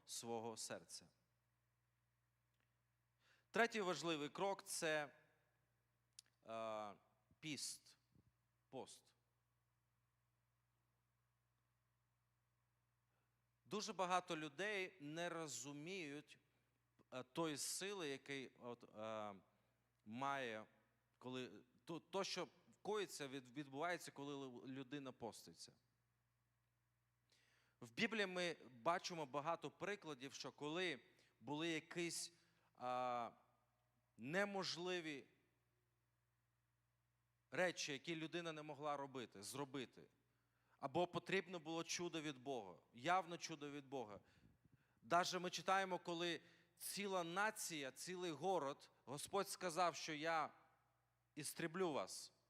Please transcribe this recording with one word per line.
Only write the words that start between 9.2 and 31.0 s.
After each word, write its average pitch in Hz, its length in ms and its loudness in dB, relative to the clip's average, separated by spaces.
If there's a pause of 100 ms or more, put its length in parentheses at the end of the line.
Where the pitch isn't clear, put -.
Дуже 196 280 -2
багато 180 440 4
людей 180 640 0
не 160 300 -2
розуміють, 147 1080 -6 (760)
е, 127 120 -4
тої 160 340 0
сили, 185 520 -2
який 135 500 -4
от, 120 240 -8 (120)
е, 107 380 -2 (720)
має, 120 600 0 (540)
коли 123 440 -6 (200)
то, 165 160 -6
то, 190 240 0
що 175 240 -2 (340)
коїться, 190 460 0
від-, 127 260 -8
відбувається, 151 580 -2
коли 143 240 -4
лу-, 127 320 -6
людина 135 440 -4
поститься. - 600 -8 (2000)
В 123 60 -10
Біблії 202 380 4
ми 180 320 2 (140)
бачимо 165 540 2
багато 143 460 0
прикладів, 156 600 -4
що - 180 -6
коли 151 480 2 (400)